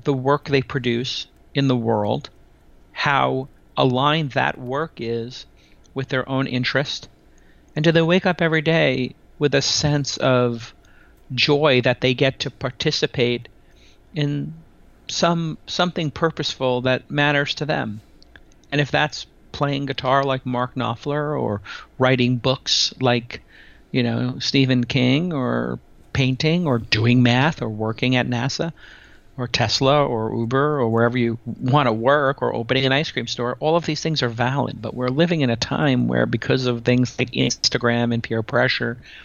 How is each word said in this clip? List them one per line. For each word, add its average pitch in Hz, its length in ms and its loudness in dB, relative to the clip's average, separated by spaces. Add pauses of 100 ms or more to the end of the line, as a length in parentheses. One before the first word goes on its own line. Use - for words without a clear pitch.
the 143 100 0
work 135 320 0
they 139 160 2
produce 123 640 -4 (300)
in 139 120 2
the 131 80 2
world, 113 540 -2 (600)
how 131 560 0 (300)
aligned 135 540 2
that 139 280 -2
work 127 380 -6
is 117 480 -6 (480)
with 131 160 -6
their 131 180 -2
own 135 200 0
interest, - 600 -2 (680)
and 156 80 -2
do 170 80 6
they 165 100 6
wake 170 240 2
up 180 160 0
every 160 200 2
day 147 540 2 (240)
with 143 160 2
a 139 60 4
sense 147 560 -2
of 123 560 0 (600)
joy 143 480 4
that 123 200 2
they 131 120 4
get 135 260 0
to 139 120 -6
participate 120 960 -2 (640)
in 147 400 -4 (540)
some, 170 580 -2
something 175 460 -2
purposeful 131 720 -2
that 127 280 0
matters 143 460 0
to 151 100 -6
them. 127 360 -4 (680)
And 147 100 2
if 143 100 0
that's 147 340 0 (260)
playing 143 340 -4
guitar 135 380 0
like 135 220 -2
Mark 123 300 -4
Knopfler, 143 640 -4
or 107 220 -2 (360)
writing 127 400 4
books - 600 -2
like, 120 420 0 (500)
you 127 120 0
know, 120 360 -2
Stephen 131 440 2
King, 135 500 0
or 123 460 -4 (340)
painting, 156 540 0
or 123 100 2
doing 120 460 2
math, 127 380 2
or 117 80 -6
working 110 460 -2
at 123 120 0
nasa, 127 440 -4 (680)
or 123 100 -6
Tesla, 135 580 2
or 110 300 -2
Uber, 135 460 0
or 117 80 2
wherever 117 280 2
you 117 220 0 (220)
wanna 127 320 4
work, 135 500 2
or 117 100 0
opening 120 320 0
an 131 60 2
ice 143 180 0
cream 120 160 -6
store, 123 340 -4
all 156 160 0
of 170 100 0
these 151 160 -4
things 160 200 -2
are 123 80 2
valid. 117 520 -2
But - 120 -8
we're 127 140 -4
living 160 340 2
in 127 80 2
a 117 60 2
time 131 520 0
where, 120 200 2
because 127 400 -2
of 120 160 -2
things 123 340 2
like 123 140 -2
Instagram 120 800 0
and 117 80 -2
peer 113 220 -4
pressure, 120 540 -2 (280)